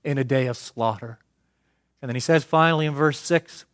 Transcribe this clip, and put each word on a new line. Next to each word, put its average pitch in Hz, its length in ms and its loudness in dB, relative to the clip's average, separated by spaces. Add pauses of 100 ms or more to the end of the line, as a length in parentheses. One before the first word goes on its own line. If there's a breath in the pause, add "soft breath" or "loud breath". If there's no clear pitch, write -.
in 143 140 -2
a 135 80 0
day 127 220 2
of 120 100 -6
slaughter." 117 600 -6 (840)
And 131 80 -8
then 120 80 -4
he - 20 -2
says 160 240 2
finally 160 420 2
in 151 80 -2
verse 147 240 0
six - 460 -4 (100)